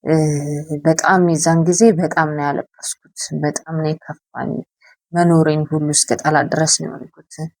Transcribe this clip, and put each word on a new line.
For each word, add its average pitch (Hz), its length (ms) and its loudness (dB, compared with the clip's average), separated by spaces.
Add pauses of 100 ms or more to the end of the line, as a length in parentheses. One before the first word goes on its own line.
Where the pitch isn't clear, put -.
እ፣ 160 120 2 (640)
በጣም 165 460 2
የዛን 165 360 2
ጊዜ 175 180 2 (120)
በጣም 156 360 0
ነው 151 140 -4
ያለቀስኩት። - 760 -8 (200)
በጣም 151 360 -4
ነው 156 140 -2
የከፋኝ። - 640 -8 (600)
መኖሬን 160 520 4
ሁሉ 151 240 -2
እስከ - 280 0
ጠላት 151 320 2
ድረስ 160 260 0
ነው 156 120 -8
የሆንኩት። - 460 -16 (260)